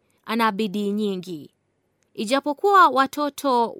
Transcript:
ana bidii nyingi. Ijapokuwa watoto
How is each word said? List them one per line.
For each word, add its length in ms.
ana 260
bidii 380
nyingi. 600
Ijapokuwa 760
watoto 920